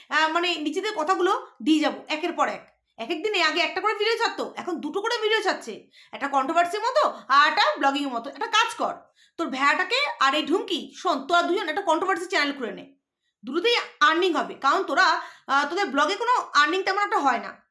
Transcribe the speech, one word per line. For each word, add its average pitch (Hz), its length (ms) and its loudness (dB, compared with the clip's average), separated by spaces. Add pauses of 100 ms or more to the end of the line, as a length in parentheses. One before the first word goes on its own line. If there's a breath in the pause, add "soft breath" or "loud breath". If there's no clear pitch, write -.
আহ, 311 200 2
মানে, 349 260 0
নিজেদের 311 420 -4
কথাগুলো 370 500 0 (160)
দিয়ে 302 180 4
যাবো 262 280 -2
একের 311 240 -2
পর 262 160 0
এক, - 280 -12 (220)
এক 226 120 -6
এক 320 120 -4
দিনে 403 200 0
আগে 311 180 2
একটা 330 200 -2
করে 427 140 0
ভিডিও 427 220 0
ছাড়তো, 453 400 -2
এখন 349 200 -6
দুটো 294 240 -6
করে 453 220 -2
ভিডিও 427 200 2
ছাড়ছে। - 460 -4 (240 soft breath)
একটা 240 160 -6
কন্ট্রোভার্সির 330 520 2
মতো 508 480 0
আর 285 200 6
একটা 311 140 2 (160)
ব্লগিংয়ের 277 340 0
মতো। 233 180 -6
একটা 403 160 -6
কাজ 453 280 2
কর, 202 200 -4 (420 soft breath)
তোর 330 120 -4
ভেড়াটাকে 294 480 0 (240)
আর 277 140 4
এই 311 120 -2
ঢুমকি, 359 500 -2
শোন, 311 300 -2
তোরা 349 160 4
দুজন 359 260 -2
একটা 311 140 -4
কন্ট্রোভার্সি 370 440 0
চ্যানেল 285 300 -2
খুলে 226 160 -8
নে, 175 220 -16 (500)
দুটোতেই 349 320 0 (240)
আর্নিং 330 320 4
হবে। 277 220 -4
কারণ 311 280 0
তোরা, 339 400 2 (240 loud breath)
আহ, 285 240 2
তোদের 381 160 -2
ব্লগে 294 300 0
কোনো 466 160 0 (220)
আর্নিং 311 280 2
তেমন 392 160 0
একটা 403 200 0
হয় 269 200 2
না। 202 220 -14 (100)